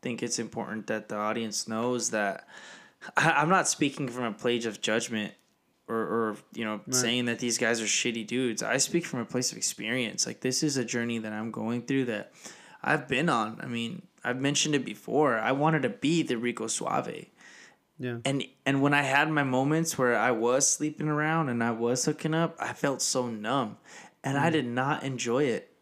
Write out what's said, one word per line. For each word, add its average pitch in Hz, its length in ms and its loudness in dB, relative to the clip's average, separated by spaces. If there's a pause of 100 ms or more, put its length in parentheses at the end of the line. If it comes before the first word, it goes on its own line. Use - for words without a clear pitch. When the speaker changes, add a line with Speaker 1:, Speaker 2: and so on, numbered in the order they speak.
Speaker 1:
think 120 200 -6
it's 120 160 -2
important 110 480 -6
that 110 220 -4
the 107 80 -6
audience 107 500 -2
knows 117 440 -2
that 101 360 -2 (720)
I, 156 160 6
I'm 147 160 4
not 180 180 4
speaking 143 420 0
from 123 160 -6
a 110 80 -2
place 120 340 0
of 107 140 -4
judgment 110 520 -2 (560)
or, 117 80 -2
or, 110 400 0 (160)
you 110 140 -6
know, 107 200 -4
Speaker 2:
Right. 131 80 -4
Speaker 1:
saying 123 320 2
that 117 120 -2
these 120 180 -2
guys 117 240 2
are 107 60 -2
shitty 113 400 0
dudes. 117 360 -2
I 110 140 0
speak 170 300 0
from 123 140 -4
a 113 40 -2
place 127 280 -2
of - 40 -12
experience. 113 680 -2
Like, 113 160 -10
this 127 200 0
is 143 140 0
a 123 80 0
journey 117 360 -2
that 110 120 -6
I'm 110 180 -4
going 113 300 -2
through 135 320 0
that 104 180 -6 (520)
I've 151 260 0
been 139 220 2
on. 113 320 0
I - 60 -8
mean, 117 340 -4 (200)
I've 123 160 -2
mentioned 143 360 2
it 131 100 2
before. 127 540 2
I 110 140 2
wanted 147 320 4
to 123 40 2
be 151 340 2
the 123 140 0
Rico 117 300 -2
Suave. - 580 -4 (760)
Speaker 2:
Yeah. 123 260 -6
Speaker 1:
And, 139 200 0 (220)
and 135 160 4
when 143 100 6
I 143 100 6
had 143 280 4
my 151 140 2
moments 143 520 2
where 123 200 4
I 113 140 4
was 120 400 4
sleeping 151 380 -2
around 151 400 2
and 120 160 0
I 117 60 2
was 117 340 0
hooking 151 300 0
up, 165 260 2
I 117 140 -4
felt 135 260 0
so 123 280 0
numb. 110 500 -2 (440)
And 139 140 -2
I 151 140 4
Speaker 2:
Mm. - 20 0
Speaker 1:
did 143 140 2
not 131 380 0
enjoy 131 400 0
it. - 380 -2